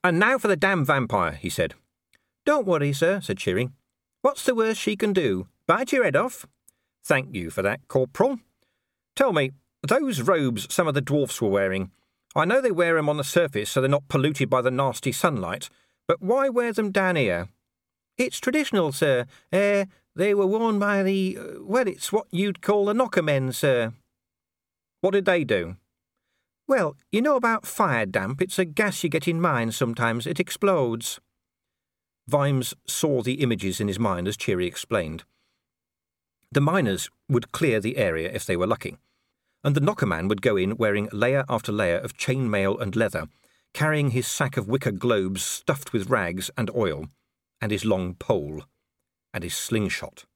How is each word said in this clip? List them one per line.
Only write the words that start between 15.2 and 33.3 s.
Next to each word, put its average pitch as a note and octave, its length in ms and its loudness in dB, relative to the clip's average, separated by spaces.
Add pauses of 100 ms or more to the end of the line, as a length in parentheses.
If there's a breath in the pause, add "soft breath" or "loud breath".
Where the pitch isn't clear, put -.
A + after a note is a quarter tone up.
but E3+ 140 0
why C4 280 2
wear A#3+ 220 0
them G#3 200 -2
down F#3+ 260 2
here?" F2+ 320 0 (680)
"It's B3+ 220 -2
traditional, A#3+ 520 0
sir. C3+ 360 2 (240 soft breath)
Eh, G3+ 340 2 (300 soft breath)
they G3+ 180 2
were G3 140 2
worn A3 320 0
by G3+ 240 2
the, F#3+ 340 0
uh, - 240 -14
well, A#3 260 0
it's - 240 -8
what G#3 200 0
you'd F#3+ 300 -2
call G3+ 240 2
the G#3 80 0
knocker A#3 280 2
men, C#3 300 0
sir." A#2+ 420 0 (1080)
"What F#3 100 2
did G3 140 2
they F3 180 2
do?" F#2 340 0 (880)
"Well, G3 280 2 (160)
you G#3+ 100 2
know C#4+ 140 4
about A#3 300 0
fire C3 400 2
damp. G2 360 -2
It's F#3+ 180 -4
a F#3 60 4
gas F#3 380 -2
you E3+ 60 0
get D3+ 180 -2
in E3 140 0
mines A#2+ 340 0
sometimes. A#2 520 -2
It D#3 120 -6
explodes." C#3+ 800 0 (1080)
Vimes C#3 480 0 (100)
saw C#3+ 360 0
the B2+ 200 -2